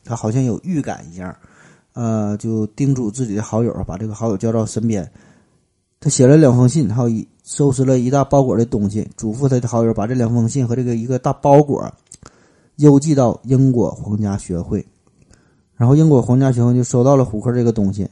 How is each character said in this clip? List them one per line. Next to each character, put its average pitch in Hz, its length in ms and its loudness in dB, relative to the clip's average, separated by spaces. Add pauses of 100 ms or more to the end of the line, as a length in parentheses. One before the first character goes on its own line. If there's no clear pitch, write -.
他 117 100 -8
好 110 160 -4
像 131 100 0
有 120 220 -2
预 165 180 -4
感 - 300 -12
一 87 60 -20
样， 92 180 -14 (560)
呃， 110 460 -4
就 110 300 -4
叮 139 280 -2
嘱 120 160 -4
自 127 160 -6
己 101 80 -6
的 104 80 -4
好 110 200 -2
友 113 100 -2
啊， 95 120 -8
把 82 120 -8
这 110 100 -8
个 104 80 -10
好 113 140 -6
友 98 80 -2
叫 113 120 -4
到 113 160 0
身 107 220 -4
边。 98 240 -4 (880)
他 - 100 -4
写 - 160 4
了 143 120 8
两 135 180 6
封 123 140 4
信， 123 240 0
还 127 80 -2
有 120 80 -2
一， 110 180 -4 (180)
收 139 260 0
拾 127 140 -2
了 131 140 2
一 123 100 -2
大 139 140 0
包 139 200 2
裹 113 140 0
的 117 80 2
东 104 240 -2
西， 104 260 -6
嘱 110 160 -6
咐 135 160 -2
他 127 120 0
的 120 80 -2
好 117 160 0
友 113 100 2
把 107 140 -4
这 127 80 -4
两 117 180 0
封 117 160 0
信 127 180 -2
和 117 80 -6
这 127 80 -2
个 120 120 -2
一 113 100 -6
个 127 140 -2
大 143 120 -2
包 143 300 4
裹 143 260 -4 (880)
邮 143 220 6
寄 151 140 0
到 127 300 0
英 131 280 2
国 117 200 0
皇 104 280 -6
家 101 160 -2
学 90 240 -6
会。 92 240 -6 (920)
然 117 120 0
后 135 80 6
英 160 140 4
国 139 100 6
皇 120 200 2
家 135 120 2
学 120 140 0
会 123 80 2
就 123 100 0
收 123 200 0
到 139 120 4
了 131 80 2
胡 107 160 -6
克 120 140 -2
这 123 100 0
个 117 80 2
东 101 220 -2
西， 98 180 -6